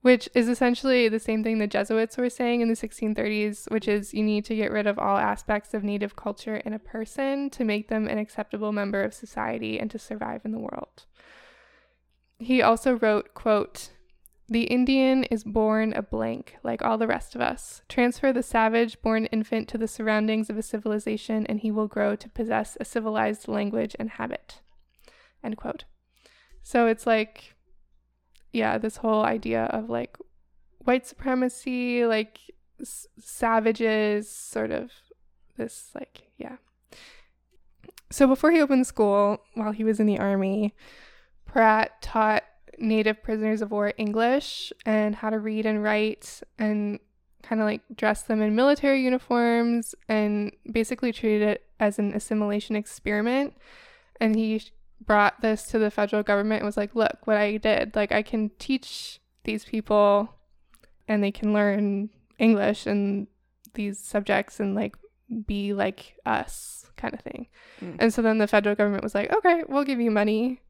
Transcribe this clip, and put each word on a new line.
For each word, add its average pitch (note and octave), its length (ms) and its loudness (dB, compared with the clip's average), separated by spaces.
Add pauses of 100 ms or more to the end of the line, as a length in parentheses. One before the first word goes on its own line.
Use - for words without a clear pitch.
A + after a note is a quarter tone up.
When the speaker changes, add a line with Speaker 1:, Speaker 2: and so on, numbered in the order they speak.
Speaker 1:
which B3 320 6
is A#3 140 4
essentially B3 600 2
the A3 100 0
same A3 240 -2
thing A3+ 160 -2
the G#3+ 80 0
Jesuits G#3+ 520 -2
were B3 100 0
saying A#3+ 320 -2
in A#3 80 0
the A3+ 80 0
sixteen G#3+ 380 -6
thirties, G#3+ 560 -4
which A3 180 -2
is, G#3 240 -2
"You G#3+ 100 -2
need G#3+ 240 0
to A3+ 100 -4
get G#3+ 160 -2
rid G#3 140 -2
of G#3 120 0
all G3 180 0
aspects G#3 560 -2
of G#3 120 -4
Native G3+ 320 -4
culture G#3+ 400 -8
in G#3+ 160 -8
a G#3+ 60 -8
person C#4 720 -6
to - 140 -4
make G#3+ 240 -2
them G#3+ 180 -2
an - 120 -4
acceptable G#3+ 540 -6
member G3+ 300 -2
of G#3 120 -4
society - 640 -6
and G#3+ 120 -6
to A3 80 -12
survive G#3+ 460 -10
in A3 80 -6
the A3 60 -8
world." - 480 -12 (1300)
He B3 220 2
also A#3 360 4
wrote, G#3+ 360 2
quote, - 600 -2 (540)
"The A#3 180 0
Indian C4 600 4
is A3 180 -2
born G#3+ 520 0
a - 80 -2
blank, - 600 -6
like A#3 200 -4
all A3+ 160 0
the A3+ 80 0
rest A3+ 280 -4
of A#3+ 60 -10
us. - 480 -4
Transfer B3 420 2
the B3+ 120 0
savage-born A3+ 840 0
infant A3 440 -4
to A#3 80 -6
the A3 100 -2
surroundings G#3+ 640 0
of G#3+ 80 -4
a A3 40 -4
civilization, G#3+ 840 -4
and G#3+ 140 -2
he G#3+ 100 -2
will G#3+ 180 0
grow G#3 260 0
to - 140 -10
possess A3 500 -2
a A3 60 -8
civilized G#3+ 640 -2
language G#3+ 500 -2
and A3 120 -6
habit," - 500 -10 (840)
end A3 140 -8
quote. - 280 -12 (800)
So A#3+ 240 2
it's A3+ 200 0
like, A3 480 -2 (1000)
yeah, A3 240 0
this A3 220 -6
whole A3 260 2
idea A3+ 420 -2
of, A3 220 -4
like, A#3 300 -6 (600)
white B3 280 0
supremacy, B3 1000 -2
like, A3 340 -2 (420)
s-, - 260 -16 (120)
savages, A3 1120 0
sort - 420 -6
of A#3+ 220 -4 (640)
this, - 380 -10
like, - 420 -16
yeah. - 200 -14 (1500)
So - 160 6
before C4+ 240 4
he E4 100 6
opened C4+ 260 4
school, G3+ 560 2 (120)
while G#3+ 180 -4
he G#3+ 120 -4
was A3 160 0
in G#3+ 60 4
the G#3 120 2
Army, G3 560 0 (720)
Pratt A3 560 2
taught G#3+ 420 0 (340)
Native A3 440 2
prisoners G#3+ 400 -2
of G#3 80 -6
war G#3 260 0
English A3+ 760 0 (120)
and G#3+ 300 2
how G#3+ 160 -4
to A3 80 0
read G#3+ 280 -4
and G#3+ 160 0
write G#3+ 600 -2 (160)
and G#3 400 -2 (460)
kinda, A3 180 -2
like, G#3+ 200 0 (120)
dress G#3+ 280 0
them G#3+ 200 0
in G#3+ 140 2
military C#4 440 4
uniforms A#3 920 2 (140)
and G#3 420 0 (220)
basically A#3 400 0
treated G#3+ 300 2
it G#3 240 0 (120)
as G#3 220 2
an G3+ 120 0
assimilation G#3 640 -2
experiment. G#3+ 800 -2 (680)
And A3 140 4
he A3 240 0
sh-, - 140 -10 (280)
brought G#3 420 4
this A3 260 0
to A#3 100 0
the G#3 140 2
federal G#3 320 0
government G#3+ 380 2
and - 40 -2
was G#3 100 -4
like, G3+ 200 -4
"Look - 300 0
what A3 100 4
I G#3 220 0
did. G#3+ 360 2
Like, G#3 160 0
I G#3 120 2
can G#3+ 360 -2
teach - 640 -6 (240)
these G#3+ 200 -4
people G#3 720 2 (720)
and G#3 160 2
they G3+ 80 2
can G#3 220 -2
learn G#3 580 2 (280)
English G#3+ 480 4
and G3+ 420 0 (460)
these G3+ 260 -6
subjects G3+ 580 -2
and, G3+ 160 -2
like, G#3 220 -4 (500)
be G3+ 280 -2
like G3 520 -4
us," - 680 -6
kinda - 220 -8
thing. - 280 -14 (340)
Speaker 2:
Mm. F3+ 200 -12
Speaker 1:
And A3+ 120 4
so A#3 100 0
then A3 160 4
the G#3+ 100 2
federal G#3 260 4
government G#3 300 2
was A3 100 -6
like, G3+ 160 -2
"Okay, F4 380 4
we'll C#4 160 0
give C4+ 160 -2
you A#3 100 2
money. G#3+ 600 0